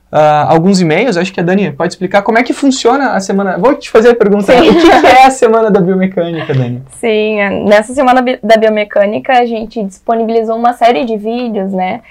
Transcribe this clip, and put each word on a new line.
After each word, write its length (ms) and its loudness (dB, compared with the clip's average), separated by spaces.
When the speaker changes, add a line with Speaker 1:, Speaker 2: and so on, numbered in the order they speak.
Speaker 1:
ah, 380 2
alguns 320 2
e-mails. 360 0
Acho 140 -4
que 80 -8
a 40 -2
Dani 280 0
pode 220 -6
explicar 300 -2
como 140 0
é 60 0
que 100 -4
funciona 600 0
a 60 -2
semana. 380 -4
Vou 180 2
te 140 -14
fazer 200 4
a 60 4
pergunta. 360 0
Speaker 2:
Sim. 180 4
Speaker 1:
O 120 4
que 200 6
que 60 4
é 180 6
a 60 4
Semana 400 2
da 80 2
Biomecânica, 720 -2
Dani? 300 -4
Speaker 2:
Sim, 400 -2
é, 100 -2
nessa 300 0
Semana 280 2
bi-, 220 -4
da 140 4
Biomecânica 760 -2
a 120 2
gente 380 -8
disponibilizou 760 -4
uma 160 0
série 320 0
de 120 -6
vídeos, 560 -6
né? 380 -6